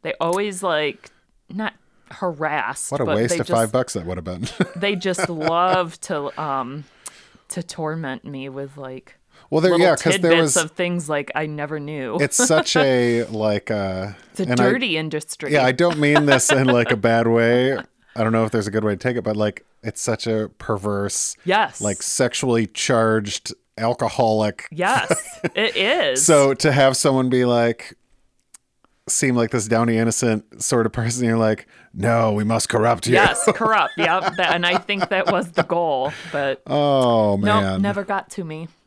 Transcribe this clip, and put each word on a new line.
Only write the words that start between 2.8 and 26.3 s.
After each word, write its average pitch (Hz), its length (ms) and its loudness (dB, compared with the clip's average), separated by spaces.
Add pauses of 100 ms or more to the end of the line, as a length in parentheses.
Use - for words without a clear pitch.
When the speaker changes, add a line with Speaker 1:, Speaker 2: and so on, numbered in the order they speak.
Speaker 2:
What 143 80 -4
a 127 60 0
Speaker 1:
but 151 100 0
Speaker 2:
waste 117 200 0
Speaker 1:
they 165 40 -4
Speaker 2:
of - 80 -4
five 113 180 2
Speaker 1:
just, 107 60 -6
Speaker 2:
bucks 127 220 -2
that 87 120 -6
would 90 120 -6
have 85 80 -10
been. 92 240 -8 (120)
<laughs> - 140 -4
Speaker 1:
they 202 220 -2
just 180 320 -4
love 170 720 0
to, 143 400 -6
um, 139 420 -6 (680)
to 175 140 -8
torment 156 640 -8
me 135 240 -12
with, 139 260 -12
like, 131 400 -16 (340)
Speaker 2:
Well, 156 120 2
there, 180 100 6
Speaker 1:
little 175 140 6
Speaker 2:
yeah, 165 100 6
'cause - 80 -6 (160)
there 170 120 4
Speaker 1:
tidbits 165 240 4
Speaker 2:
was - 20 4
Speaker 1:
of 160 140 0
things, 175 360 -4
like, 143 280 -4
I 156 100 -2
never 151 340 -6
knew. 143 400 -6
Speaker 2:
It's 143 160 0
such 160 400 2
Speaker 1:
<laughs> 135 160 4
Speaker 2:
a, 120 340 2
like, 107 460 -2
uh, 98 420 -4 (180)
Speaker 1:
It's - 100 -16
a - 20 -2
Speaker 2:
and 123 160 0
I 196 100 4
Speaker 1:
dirty 226 280 -2
industry. 151 560 -6
Speaker 2:
Yeah, 139 100 4
I 127 80 4
don't 165 280 0
mean 147 260 4
this 135 260 4
in, 135 160 4
like, 120 240 4
a 117 60 0
bad 117 300 2
way. 120 500 2
Speaker 1:
<laughs> - 380 -16
Speaker 2:
I 120 80 -2
don't 113 100 2
know 113 100 4
if 107 80 0
there's 107 160 0
a 101 40 -4
good 107 120 0
way 107 100 2
to 92 40 -4
take 123 180 -2
it, 113 80 -4
but, 107 140 -2
like, 107 280 -2 (160)
it's - 200 -10
such 117 260 -4
a 110 300 -2
perverse, 101 880 -4
Speaker 1:
Yes. 196 340 0
Speaker 2:
like, 101 240 -2
sexually 120 640 0
charged 110 840 0 (240)
alcoholic. 113 960 -2
Speaker 1:
Yes, - 760 -2
Speaker 2:
<laughs> - 80 -6
Speaker 1:
it 214 220 -2
is. 190 480 0
Speaker 2:
So 139 300 6